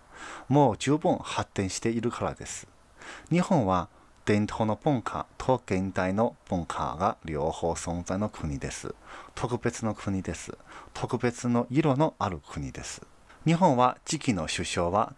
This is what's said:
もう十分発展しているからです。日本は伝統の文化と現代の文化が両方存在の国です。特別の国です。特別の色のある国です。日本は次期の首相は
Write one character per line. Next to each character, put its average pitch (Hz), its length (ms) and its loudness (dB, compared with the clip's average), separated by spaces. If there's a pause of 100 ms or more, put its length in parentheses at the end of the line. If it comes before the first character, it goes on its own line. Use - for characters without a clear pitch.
(500)
も 139 220 8
う 95 60 -4
十 143 200 2
分 156 200 2
発 - 340 -6
展 95 180 0
し - 100 -6
て 117 100 0
い 117 120 0
る 117 100 0
か - 140 -4
ら 151 80 -2
で - 120 -12
す。 - 220 -12 (640)
日 170 100 4
本 165 260 4
は 92 240 2 (360)
伝 104 240 4
統 - 160 -2
の 107 160 0
文 135 200 2
化 - 240 -6 (120)
と 127 280 2
現 95 280 -2
代 95 200 0
の 113 240 0 (100)
文 90 180 -2
化 - 320 -4
が 95 280 0
両 78 260 -2
方 82 220 -2
存 87 320 -6
在 92 120 -2
の 107 120 -2
国 73 280 -6
で 67 140 -6
す。 - 240 -10 (400)
特 120 220 -2
別 - 260 -2
の 107 100 -2
国 98 280 -4
で 87 120 -6
す。 - 240 -10 (360)
特 - 240 -2
別 120 320 0
の 120 200 2
色 139 280 4
の 156 220 2
あ 101 100 0
る 82 100 -6
国 69 320 -8
で - 140 -12
す。 - 160 -12 (440)
日 160 100 6
本 165 200 6
は 123 300 4
次 - 220 -2
期 120 60 4
の 82 140 -2
首 - 180 -4
相 87 240 0
は 101 280 2